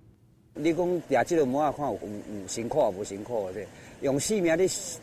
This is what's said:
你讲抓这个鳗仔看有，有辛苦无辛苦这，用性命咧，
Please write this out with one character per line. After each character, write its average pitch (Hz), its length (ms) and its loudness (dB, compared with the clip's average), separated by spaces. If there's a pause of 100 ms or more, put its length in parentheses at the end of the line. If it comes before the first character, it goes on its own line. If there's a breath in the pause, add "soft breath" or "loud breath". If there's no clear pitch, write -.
(540)
你 151 180 0
讲 175 360 0
抓 120 160 4
这 170 120 2
个 156 80 6
鳗 139 260 2
仔 120 60 -6
看 143 100 -4
有， 107 140 -2 (400)
有 92 60 -12
辛 117 220 -6
苦 135 220 4
无 95 140 -6
辛 98 200 -8
苦 104 280 -4
这， 98 140 -8 (340 loud breath)
用 139 180 2
性 208 240 0
命 165 140 4
咧， 180 120 4 (340)